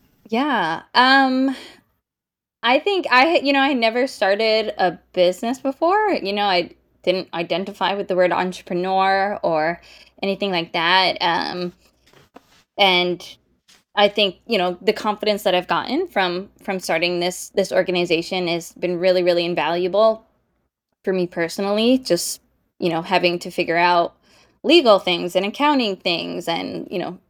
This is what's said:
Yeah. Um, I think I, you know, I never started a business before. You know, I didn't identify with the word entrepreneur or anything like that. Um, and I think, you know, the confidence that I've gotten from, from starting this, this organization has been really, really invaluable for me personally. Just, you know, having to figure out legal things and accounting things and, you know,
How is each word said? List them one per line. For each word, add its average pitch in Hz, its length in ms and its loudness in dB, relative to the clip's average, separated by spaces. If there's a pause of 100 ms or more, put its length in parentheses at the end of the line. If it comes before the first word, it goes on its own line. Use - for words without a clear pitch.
(300)
Yeah. 220 540 -2 (100)
Um, 262 640 4 (1040)
I 254 180 2
think 370 300 -2
I, 285 280 4
you 277 160 0
know, 277 80 2
I 277 120 2
never 233 320 0
started 220 720 0
a 175 220 0 (140)
business 185 460 0
before. 370 520 0
You 196 220 -4
know, 208 120 -2
I 180 260 0 (320)
didn't 185 300 -2
identify 180 600 -4
with 202 160 -6
the 185 60 -2
word 180 180 2
entrepreneur 190 1080 -2
or 165 400 -2 (400)
anything 196 300 -2
like 170 220 -4
that. 175 480 2
Um, 175 500 -2 (1080)
and 180 600 0 (580)
I 208 140 4
think, 202 360 -2
you 233 120 -2
know, 180 240 -2
the 208 120 0
confidence 208 500 -4
that 180 120 2
I've 180 120 -2
gotten 254 400 -4
from, 185 420 -4 (120)
from 190 180 -6
starting 175 420 -2
this, - 340 -6
this 190 160 0
organization 180 760 0
has 170 260 -6
been 175 260 -4
really, 180 240 2
really 175 220 2
invaluable 175 840 0 (800)
for 190 80 0
me 180 140 -2
personally. 208 720 0
Just, - 440 -2 (360)
you 180 120 -2
know, 165 120 -2
having 175 380 0
to 185 120 -12
figure 170 260 -2
out 175 380 2 (480)
legal 247 360 6
things 175 360 -2
and 190 100 0
accounting 247 500 0
things 170 540 -4
and, - 420 -6
you 180 80 -4
know, 170 180 -8 (120)